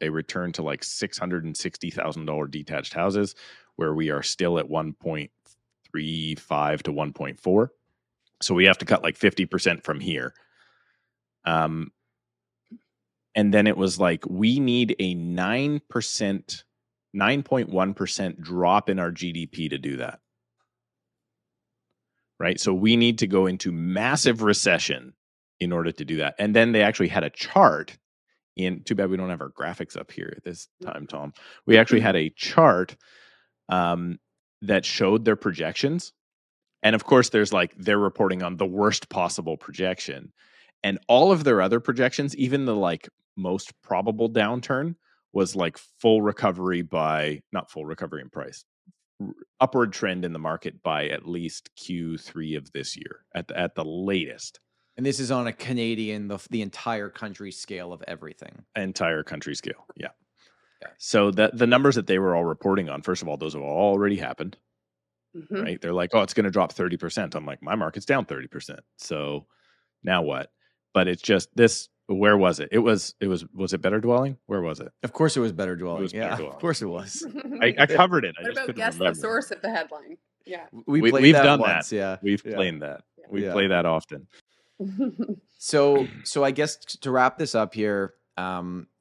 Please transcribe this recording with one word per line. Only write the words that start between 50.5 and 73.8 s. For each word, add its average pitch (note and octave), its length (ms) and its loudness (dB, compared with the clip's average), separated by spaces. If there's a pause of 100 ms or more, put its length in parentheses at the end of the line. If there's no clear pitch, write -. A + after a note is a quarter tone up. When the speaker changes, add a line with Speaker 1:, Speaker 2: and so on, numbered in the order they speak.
Speaker 1:
by D2+ 260 -2
at D2 200 -8
least E2+ 480 -10
Q E2 400 -8
three D#2 380 -10
of C#2 180 -12
this C#2 240 -10
year - 380 -20
at F2 140 -8
the, - 100 -8
at F2 160 -4
the D#2+ 100 -8
latest. E2+ 720 -6 (380)
Speaker 2:
And B2+ 100 -6
this B2+ 140 -2
is B2 100 -6
on B2+ 160 0
a A2 60 -4
Canadian, A2 760 -4
the, G2+ 100 -8 (120)
the A#2 120 -2
entire G#2 460 -8
country G2+ 440 -14
scale F2 400 -12
of E2+ 160 -16
everything. - 560 -16 (120)
Speaker 1:
Entire F2 460 -2
country D2+ 320 -10
scale, - 320 -12 (100)
yeah. - 120 -14 (760)
Speaker 2:
Yeah. - 60 -18 (100)
Speaker 1:
So G2+ 320 2
the, G#2+ 240 4
the A#2 120 4
numbers B2+ 280 4
that G#2 120 -2
they F#2+ 120 2
were F#2 160 2
all E2+ 100 2
reporting F2+ 460 0
on, C#2+ 120 -8
first F2+ 200 -4
of E2+ 60 -8
all, D2 80 -4
those D2+ 160 -8
have D2 100 -8
already G2+ 540 2
happened, D2+ 400 -8 (800)
Speaker 3:
Mm-hmm. F#3+ 260 -8
Speaker 1:
right? - 180 -6
They're E2+ 120 -6
like, F2 200 -2
"Oh, A2 100 0
it's F#2+ 120 -6
gonna G2+ 160 4
drop F2+ 220 0
thirty F2 240 -2
percent." E2+ 400 -6
I'm D2+ 100 -8
like, C#2+ 160 -12
"My F2+ 140 -2
market's F#2+ 280 -6
down C3+ 200 2
thirty C2 240 -10
percent. - 320 -14 (160)
So D2 500 -6 (560)
now F#2 200 2
what?" C#2 280 -6 (420)
But F#2 140 4
it's F2 160 -2
just F#2+ 320 2
this, A#2 340 4 (200)
where G#2 280 6
was F2+ 220 4
it? D2+ 140 -6
It A2 80 4
was, A2 400 0
it G2+ 80 -2
was, F2 160 -2 (100)
was F#2+ 180 -4
it F#2 80 -4